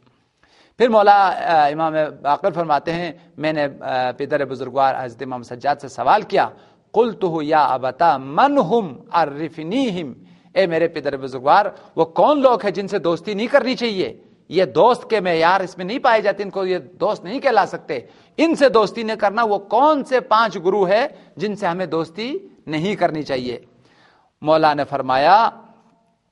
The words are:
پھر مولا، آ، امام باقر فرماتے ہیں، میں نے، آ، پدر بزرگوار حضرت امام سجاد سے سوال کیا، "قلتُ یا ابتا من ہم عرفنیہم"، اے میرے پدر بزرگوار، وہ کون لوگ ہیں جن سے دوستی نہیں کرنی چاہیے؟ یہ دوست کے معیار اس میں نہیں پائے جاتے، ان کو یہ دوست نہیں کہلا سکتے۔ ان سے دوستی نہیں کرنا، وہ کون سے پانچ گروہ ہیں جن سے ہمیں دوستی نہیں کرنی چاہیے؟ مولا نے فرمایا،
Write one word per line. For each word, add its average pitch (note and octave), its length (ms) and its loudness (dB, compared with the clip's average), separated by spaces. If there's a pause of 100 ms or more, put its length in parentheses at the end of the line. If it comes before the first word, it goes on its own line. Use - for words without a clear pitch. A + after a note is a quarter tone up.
(800)
پھر B3 100 4
مولا، G3+ 400 6
آ، E3 400 2
امام D#3 260 -2 (280)
باقر C#3+ 300 0
فرماتے D#3 400 -2
ہیں، E3+ 200 -6 (240)
میں D3+ 160 -2
نے، D3 140 -2 (140)
آ، B2+ 360 -4
پدر C#3+ 280 -4
بزرگوار C3 540 -2
حضرت B2 240 -10
امام B2+ 200 -10
سجاد B2+ 380 -4
سے C#3 80 -14
سوال C#3+ 340 0
کیا، D#3+ 260 0 (440)
"قلتُ G3+ 320 0 (180)
یا D3+ 220 2
ابتا C3 520 0
من F#3 420 0
ہم F#3+ 400 -2 (140)
عرفنیہم"، E3 1000 -4 (420)
اے F#3+ 120 4
میرے E3 220 0
پدر C#3+ 280 -6
بزرگوار، C3+ 500 0 (300)
وہ D#3+ 80 2
کون A3 360 2
لوگ B3+ 220 2
ہیں G3+ 80 -2
جن G3 180 -6
سے G3 100 -4
دوستی E3+ 360 -4
نہیں G#3 120 -4
کرنی B3+ 280 0
چاہیے؟ F#3+ 460 -4 (280)
یہ F3 160 0
دوست F3 460 2
کے G#3+ 100 0
معیار F3 400 2
اس F#3 180 -10
میں F#3 60 -8
نہیں G#3+ 140 -6
پائے A3+ 220 2
جاتے، G3 220 -2
ان G3 80 -10
کو F#3+ 160 -4
یہ F#3 120 -2
دوست E3+ 460 -6
نہیں G#3+ 160 -8
کہلا A3 260 2
سکتے۔ D#3+ 340 -8 (360)
ان D#4+ 180 2
سے C4+ 140 4
دوستی G#3+ 340 2
نہیں A3 140 -6
کرنا، G#3+ 280 0
وہ G#3 140 0
کون B3+ 460 2
سے B3+ 160 0
پانچ A3 360 0
گروہ F#3+ 340 0
ہیں A#3 180 2 (280)
جن G3 200 -6
سے G3+ 100 -4
ہمیں F3+ 200 -4
دوستی E3 520 -6 (280)
نہیں D#3 300 -4
کرنی D#3+ 260 -2
چاہیے؟ B2+ 360 -6 (840)
مولا D#3 340 4
نے C#3+ 100 -4
فرمایا، C#3+ 640 2 (800)